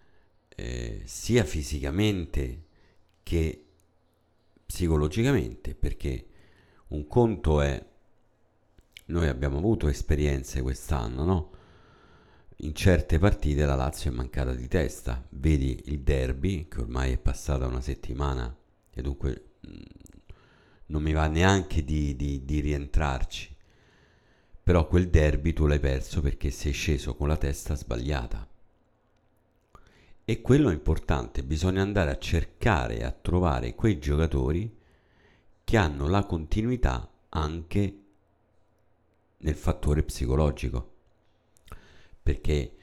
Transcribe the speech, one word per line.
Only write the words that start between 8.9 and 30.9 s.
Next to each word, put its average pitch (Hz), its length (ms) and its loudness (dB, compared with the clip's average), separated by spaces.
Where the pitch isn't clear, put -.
noi 82 220 0
abbiamo 69 300 -2
avuto 95 280 2
esperienze 71 760 0
quest'anno, 64 640 -4
no? 87 280 0
In 78 180 -8
certe 80 460 4
partite 73 440 4
la 69 120 2
Lazio 65 340 -2
è 62 40 -4
mancata 64 380 -4
di 62 140 -8
testa, 62 600 -2
vedi 67 560 2
il 73 160 -4
derby, 67 680 -2
che - 140 -8
ormai 64 320 -4
è 64 60 0
passata 69 480 -2
una 64 140 -4
settimana 64 720 -6
e - 100 -12
dunque, - 520 -6
mm, 50 180 -18
non 78 140 -2
mi 78 100 2
va 78 140 4
neanche 90 580 4
di, 73 320 0
di, 69 280 -4
di 76 160 -2
rientrarci, 71 960 -2
però 85 240 4
quel 90 220 4
derby 76 440 4
tu 78 140 2
l'hai 73 140 4
perso 67 400 -2
perché 69 300 -2
sei 73 220 -4
sceso 69 420 -2
con 71 140 -2
la 78 80 0
testa 69 380 -4
sbagliata. 60 720 -4
E 110 180 -2
quello 139 260 6
è 87 60 2
importante, 73 680 0